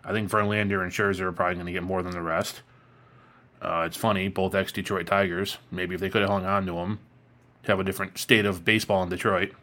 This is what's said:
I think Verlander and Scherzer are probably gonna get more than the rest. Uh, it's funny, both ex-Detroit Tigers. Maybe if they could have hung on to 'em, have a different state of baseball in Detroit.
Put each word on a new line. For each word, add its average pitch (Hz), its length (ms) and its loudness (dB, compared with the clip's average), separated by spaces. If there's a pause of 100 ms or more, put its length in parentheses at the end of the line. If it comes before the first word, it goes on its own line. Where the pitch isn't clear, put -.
I 95 100 -4
think 104 180 0
Verlander 104 500 2
and 90 100 -4
Scherzer 98 300 0
are 92 100 -2
probably 90 240 0
gonna 87 160 -6
get 90 120 -4
more 92 180 -2
than 90 100 -6
the 87 100 -6
rest. 82 400 -2 (1000)
Uh, 82 240 -2
it's 85 120 -8
funny, 98 320 0
both 95 260 -2
ex-Detroit 95 500 -2
Tigers. 98 520 0 (120)
Maybe 90 240 -6
if 87 80 -6
they 98 80 -2
could 104 120 2
have 98 100 2
hung 98 140 0
on 98 200 2
to 85 140 -4
'em, 101 200 -4 (680)
have 95 140 4
a 95 40 0
different 95 340 -4
state 107 280 6
of 90 200 0
baseball 104 380 2
in 87 60 -4
Detroit. 95 420 0 (120)